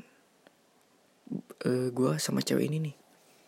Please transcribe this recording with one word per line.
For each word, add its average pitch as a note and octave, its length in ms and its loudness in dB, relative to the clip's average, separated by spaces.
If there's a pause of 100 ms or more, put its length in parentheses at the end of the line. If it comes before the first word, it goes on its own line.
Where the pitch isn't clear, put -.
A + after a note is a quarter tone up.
(1700)
eh, B2+ 240 0
gue B2+ 220 2 (100)
sama - 240 0
cewek - 240 2
ini D#3 80 -2 (140)
nih. - 40 -14 (520)